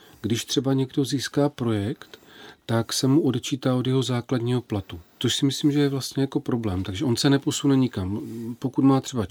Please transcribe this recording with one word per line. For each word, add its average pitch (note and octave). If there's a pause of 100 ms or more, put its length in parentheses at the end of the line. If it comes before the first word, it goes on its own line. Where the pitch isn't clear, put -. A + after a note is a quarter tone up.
(200)
když G#2+
třeba C3+
někdo C3+
získá C#3+
projekt, A2+ (480)
tak A2+
se -
mu C3+
odečítá B2+
od B2+
jeho C3
základního B2
platu, F#2+ (180)
což -
si D3
myslím, C#3
že D3
je C#3+
vlastně C3+
jako C#3
problém. A2
Takže G2+
on A#2
se C#3
neposune C#3
nikam. G#2+ (380)
Pokud C3
má C3+
třeba A2+